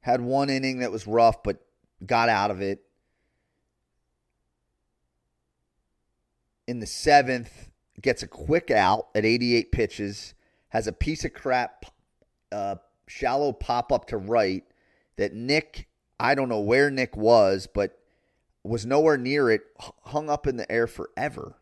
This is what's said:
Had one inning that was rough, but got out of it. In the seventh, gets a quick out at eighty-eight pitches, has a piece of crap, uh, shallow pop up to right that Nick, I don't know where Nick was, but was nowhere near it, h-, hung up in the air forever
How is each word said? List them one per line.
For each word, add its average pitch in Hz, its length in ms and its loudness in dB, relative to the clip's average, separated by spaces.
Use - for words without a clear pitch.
Had 127 180 0
one 135 300 -2
inning 131 300 -4
that 123 120 -4
was 104 160 -10
rough, 113 360 4
but - 220 -6
got 117 220 2
out 107 240 2
of 92 80 -6
it. 98 240 -6
In 123 140 -8
the 107 40 -10
seventh, 131 840 2
gets 127 220 0
a 101 40 -14
quick 156 420 -2
out 104 460 2
at 104 80 0
eighty-eight 120 480 2
pitches, 104 600 -6
has 110 160 -2
a 107 60 -6
piece 156 320 -6
of 131 100 -8
crap, - 520 -4
uh, 101 240 -6
shallow 135 460 -2
pop - 400 -2
up 120 140 -2
to 117 100 -6
right 98 480 0
that - 180 -4
Nick, 127 540 -4
I 123 160 2
don't 135 140 -4
know 113 100 -2
where 123 300 2
Nick 131 260 -6
was, 104 580 4
but 101 260 -4
was 110 220 -6
nowhere 147 300 4
near 131 340 0
it, 110 120 4
h-, - 100 -18
hung 156 240 -6
up 143 180 -2
in 127 100 -4
the - 120 -10
air 117 180 0
forever - 760 -10